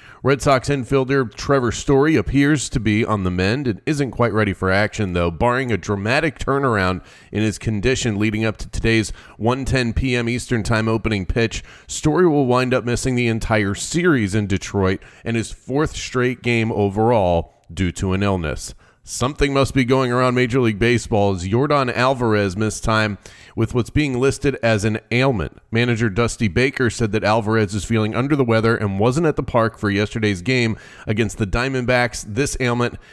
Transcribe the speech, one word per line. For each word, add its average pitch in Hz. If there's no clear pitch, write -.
Red 135
Sox 135
infielder 135
Trevor 127
Story 147
appears 139
to -
be 107
on 101
the 90
mend 98
and 104
isn't 143
quite 117
ready 104
for 92
action, 98
though. 85
Barring 120
a 104
dramatic 107
turnaround 110
in 104
his 107
condition 110
leading 110
up 107
to -
today's 110
one 123
ten 120
P 127
M 120
Eastern 120
Time 110
opening 110
pitch, -
Story 156
will 147
wind 123
up 127
missing 120
the 120
entire 107
series 147
in 104
Detroit 95
and 117
his 113
fourth -
straight 123
game 117
overall 101
due 87
to 95
an 95
illness. 92
Something 139
must 139
be 135
going 131
around 127
Major 127
League 110
Baseball 107
as 90
Yordan 131
Alvarez 110
missed 107
time 107
with 113
what's 120
being 139
listed 135
as 110
an 110
ailment. 120
Manager 117
Dusty 113
Baker 123
said 107
that 107
Alvarez 107
is 101
feeling 110
under 139
the 135
weather 113
and 98
wasn't 127
at 147
the -
park 113
for 104
yesterday's 104
game 117
against 107
the 104
Diamondbacks. 123
This 127
ailment 120